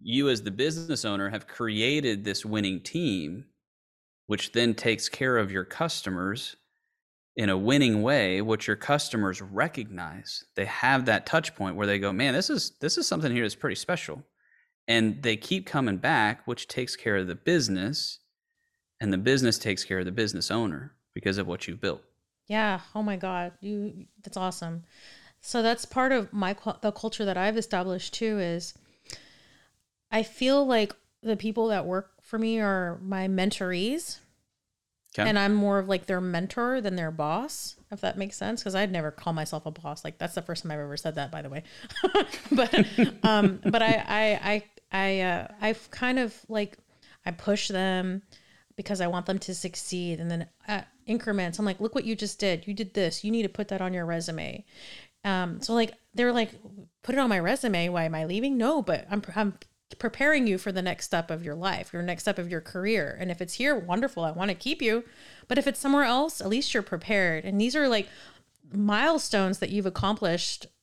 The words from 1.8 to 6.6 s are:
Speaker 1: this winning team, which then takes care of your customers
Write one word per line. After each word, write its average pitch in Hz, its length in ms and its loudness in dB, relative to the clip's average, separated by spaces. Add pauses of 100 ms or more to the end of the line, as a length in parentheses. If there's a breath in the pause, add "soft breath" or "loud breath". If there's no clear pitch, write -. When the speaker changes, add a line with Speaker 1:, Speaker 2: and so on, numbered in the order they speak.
Speaker 1:
this 98 200 -4
winning 104 360 0
team, 101 680 -4 (800)
which - 260 -4
then 117 220 4
takes 110 340 0
care 131 280 0
of 101 140 2
your 95 140 -4
customers 98 920 -4 (800)